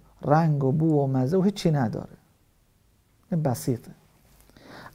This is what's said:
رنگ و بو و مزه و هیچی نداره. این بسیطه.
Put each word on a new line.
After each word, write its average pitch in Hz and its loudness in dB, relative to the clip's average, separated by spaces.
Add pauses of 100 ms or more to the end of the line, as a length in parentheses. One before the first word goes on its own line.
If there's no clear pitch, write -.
(220)
رنگ 147 2
و 131 2
بو 156 2
و 139 0
مزه 131 0
و 185 2
هیچی 196 0
نداره. - -2 (1160)
این 165 0
بسیطه. 127 -4 (1040)